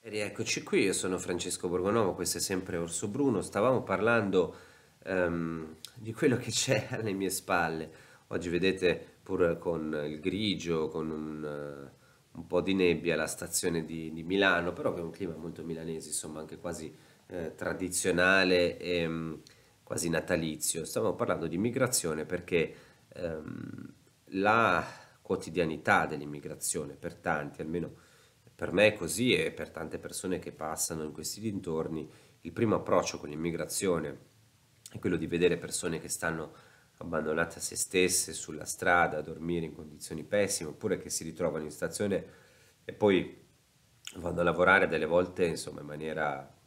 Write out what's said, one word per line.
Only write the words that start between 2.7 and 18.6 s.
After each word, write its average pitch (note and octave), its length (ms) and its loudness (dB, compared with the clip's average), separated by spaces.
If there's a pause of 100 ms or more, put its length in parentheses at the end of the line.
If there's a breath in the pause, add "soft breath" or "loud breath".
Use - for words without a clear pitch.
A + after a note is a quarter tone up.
Orso E2+ 320 -4
Bruno. B2 320 2
Stavamo G#2+ 440 2
parlando, G2 680 2 (520 loud breath)
ehm, E2 720 -2 (180)
di A2+ 160 -10
quello B2+ 240 2
che - 160 -4
c'è - 400 0
<laughs> - 0 -
alle G#2+ 220 -2
mie F#2+ 160 0
spalle. E2 600 0 (380 loud breath)
Oggi F2 220 -4
vedete, F2 520 2 (220 loud breath)
pur F2 360 2
con D#2 460 -2
il D2+ 140 -6
grigio, E2+ 680 0
con D#2+ 200 -4
un, D#2 360 -6
eh, D2 460 -8 (420 soft breath)
un E2+ 140 -12
po' F2 120 2
di F2+ 140 2
nebbia, E2 420 4
la D#2 120 0
stazione E2+ 580 -2
di, D#2+ 260 -6
di D#2+ 120 -8
Milano, F2+ 500 4
però G2 200 -2
che F2 60 -6
è E2+ 40 -4
un E2 80 -6
clima E2+ 260 -6
molto E2 260 -10
milanese, D#2+ 460 -8
insomma, D#2 320 -6
anche - 160 -12
quasi, D#2+ 360 -8 (340 loud breath)
eh, E2+ 280 -6
tradizionale F2+ 1200 4